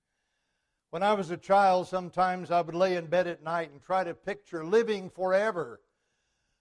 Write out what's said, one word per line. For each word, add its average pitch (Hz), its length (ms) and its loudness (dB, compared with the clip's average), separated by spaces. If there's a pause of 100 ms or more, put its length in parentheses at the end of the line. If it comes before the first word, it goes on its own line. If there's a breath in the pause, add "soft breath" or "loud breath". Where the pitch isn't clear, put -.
(920)
When 170 120 -6
I 208 120 4
was 185 160 -4
a 175 60 -6
child, 190 520 4
sometimes 180 640 -2
I 175 100 2
would 160 140 -4
lay 185 220 2
in 165 100 -6
bed 170 200 0
at 165 160 -8
night 165 280 -4
and 139 120 -20
try 185 220 0
to 170 80 -6
picture 170 520 -8
living 202 440 0
forever. 185 720 -2 (800)